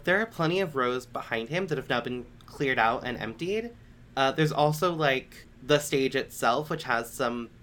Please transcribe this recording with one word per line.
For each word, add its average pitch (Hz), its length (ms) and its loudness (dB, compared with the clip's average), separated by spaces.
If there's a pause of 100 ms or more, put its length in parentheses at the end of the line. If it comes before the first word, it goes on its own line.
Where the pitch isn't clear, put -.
there 185 160 2
are 220 60 0
plenty 175 340 0
of 170 140 -2
rows 123 320 0
behind 120 420 -6
him 180 200 -4
that 151 100 -2
have 131 100 -8
now 123 120 0
been 123 260 -6 (200)
cleared 131 320 0
out 117 260 4
and 123 140 -4
emptied. 190 520 -6 (460)
Uh, 135 160 4
there's 156 200 2
also, 151 400 2
like, 143 540 0 (160)
the 143 160 4
stage 135 380 0
itself, 131 540 0
which 160 140 -4
has 117 280 -2
some 120 360 -4 (140)